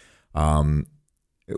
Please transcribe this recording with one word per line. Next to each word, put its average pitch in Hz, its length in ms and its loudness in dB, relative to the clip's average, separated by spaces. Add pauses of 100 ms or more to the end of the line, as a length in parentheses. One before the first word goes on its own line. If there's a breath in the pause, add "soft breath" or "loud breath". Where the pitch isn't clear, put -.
(360 soft breath)
Um, 76 500 0 (720)